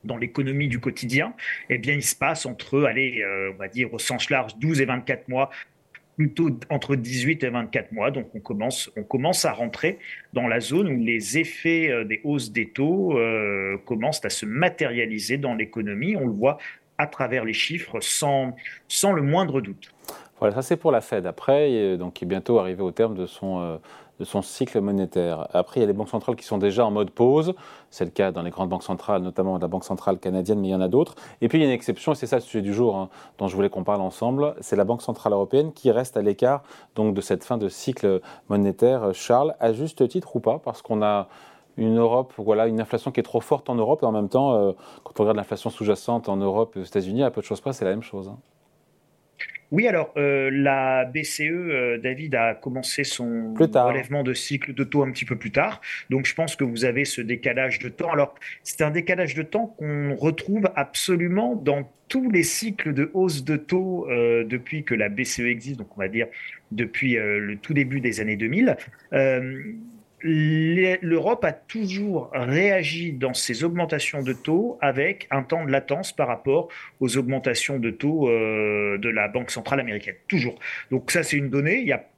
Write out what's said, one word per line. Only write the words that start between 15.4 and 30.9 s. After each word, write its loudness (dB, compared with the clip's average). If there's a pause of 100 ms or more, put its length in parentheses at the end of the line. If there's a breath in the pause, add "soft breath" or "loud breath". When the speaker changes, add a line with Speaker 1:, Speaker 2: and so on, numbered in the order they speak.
Speaker 1:
l'économie. -4
On -2
le 0
voit 2 (400 loud breath)
à 0
travers -2
les -4
chiffres -4
sans, 0 (320 loud breath)
sans 2
le 2
moindre 2
doute. -12 (500 loud breath)
Speaker 2:
Voilà, 4
ça -2
c'est 2
pour 2
la 4
Fed. -4
Après, 2
euh, 2
donc, -6
qui -8
est -4
bientôt 2
arrivé 0
au 0
terme 0
de -4
son, -6
euh, -4 (420 loud breath)
de -6
son -2
cycle -2
monétaire. 0
Après, 2
il 4
y 6
a 4
les 2
banques -2
centrales -2
qui -12
sont -2
déjà 4
en 2
mode 0
pause. 4 (340 loud breath)
C'est -6
le -6
cas 0
dans -6
les -4
grandes -4
banques -4
centrales, -2
notamment -2
la -2
Banque -4
centrale -2
canadienne, 0
mais 0
il 0
y 2
en 2
a 2
d'autres. 2 (260 loud breath)